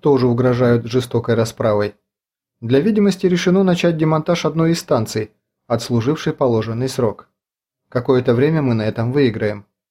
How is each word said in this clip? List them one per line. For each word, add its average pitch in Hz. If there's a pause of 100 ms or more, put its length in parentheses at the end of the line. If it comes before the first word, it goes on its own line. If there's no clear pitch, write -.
тоже 135
угрожают 120
жестокой 120
расправой. 107 (640)
Для 123
видимости 202
решено 180
начать 175
демонтаж 156
одной 160
из 165
станций, 110 (360)
отслужившей 120
положенный 117
срок. 117 (600)
Какое-то 123
время 151
мы 127
на 110
этом 113
выиграем. 107 (260)